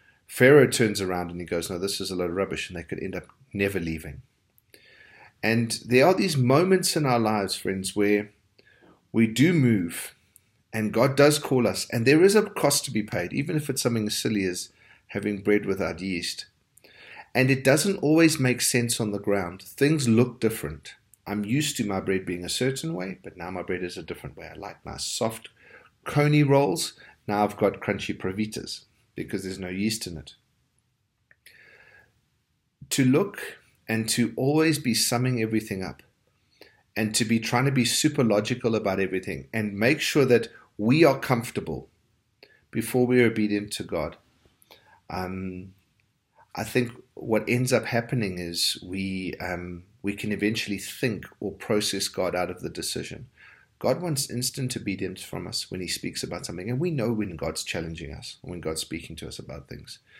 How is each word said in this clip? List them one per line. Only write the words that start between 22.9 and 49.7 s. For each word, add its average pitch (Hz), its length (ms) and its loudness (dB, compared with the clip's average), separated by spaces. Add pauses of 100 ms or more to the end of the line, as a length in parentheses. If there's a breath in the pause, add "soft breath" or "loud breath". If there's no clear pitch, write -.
way, 165 300 -8
but 92 140 -18
now 87 140 -10
my 90 120 -6
bread 92 220 -4
is 87 120 -8
a 90 60 -10
different 80 340 -14
way. 80 160 -16
I 80 60 -18
like - 260 -14
my 117 120 -12
soft, - 520 -6 (560 soft breath)
coney 147 380 4
rolls. 143 520 2 (340 loud breath)
Now 104 160 2
I've 101 120 0
got 98 240 2
crunchy - 380 -4
Provitas - 680 -6 (300)
because 95 300 -8
there's 95 160 -8
no 90 80 -8
yeast 101 400 -4
in 85 80 -10
it. - 180 -16 (2500 soft breath)
To 139 140 4
look 147 540 2 (300 soft breath)
and 113 220 0
to 120 260 0
always 151 420 2
be 117 160 0
summing 123 460 0
everything 107 440 -2
up - 180 -12 (920 soft breath)
and 107 180 0
to 117 100 0
be 113 140 2
trying 123 260 0
to 139 80 2
be 127 120 2
super 147 400 2
logical 110 500 2
about 98 260 0
everything 92 520 -4
and 107 260 -4
make 135 220 4
sure - 240 2
that 117 240 4 (280 loud breath)
we 131 280 6
are 135 140 6
comfortable 98 720 -4 (840 soft breath)
before 120 360 0
we 123 160 6
are 117 40 8
obedient 104 460 0
to 95 120 -6
God. 82 320 -6 (920 soft breath)
Um, 92 640 -8 (840 soft breath)
I - 100 -6
think 117 280 -2 (220)
what 107 340 -2
ends 123 240 0
up 113 120 2
happening 113 540 -2
is 87 460 -4
we, 95 560 -6
um, 87 440 -8 (180)